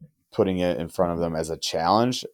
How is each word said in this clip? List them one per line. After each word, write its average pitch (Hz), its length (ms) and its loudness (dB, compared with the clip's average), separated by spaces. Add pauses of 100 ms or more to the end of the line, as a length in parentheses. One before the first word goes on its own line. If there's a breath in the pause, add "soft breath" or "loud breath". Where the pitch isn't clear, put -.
(300)
putting 95 280 0
it 87 200 2
in 82 100 -6
front 87 220 0
of 85 80 -2
them 85 160 -2
as 80 140 -4
a 80 80 -4
challenge, 104 760 0